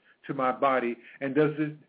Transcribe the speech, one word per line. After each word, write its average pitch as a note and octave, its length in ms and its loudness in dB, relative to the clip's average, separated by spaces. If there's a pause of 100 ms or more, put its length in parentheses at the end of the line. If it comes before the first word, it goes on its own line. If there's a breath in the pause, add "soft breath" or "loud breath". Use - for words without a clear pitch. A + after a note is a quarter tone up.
(260 soft breath)
to D3 80 -6
my C3 180 0
body, B2+ 440 0 (240 loud breath)
and C3+ 140 -4
does D3 240 4
it D3+ 160 -4 (140)